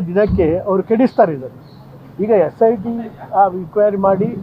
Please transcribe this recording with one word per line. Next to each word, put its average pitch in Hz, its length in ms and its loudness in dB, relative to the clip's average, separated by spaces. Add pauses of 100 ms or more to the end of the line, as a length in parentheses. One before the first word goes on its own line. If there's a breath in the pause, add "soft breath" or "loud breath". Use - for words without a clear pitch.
ದಿನಕ್ಕೆ 185 520 0
ಅವರು 190 240 -2
ಕೆಡಿಸ್ತಾರೆ 226 500 0
ಇದನ್ನು. 131 280 -14 (580)
ಈಗ 208 120 0 (140)
ಎಸ್ - 180 -4
ಐ 226 120 4
ಟಿ 233 180 -6 (400)
ಆ 196 140 4
ಇನ್ಕ್ವೈರಿ 190 500 -2
ಮಾಡಿ 196 320 0 (140)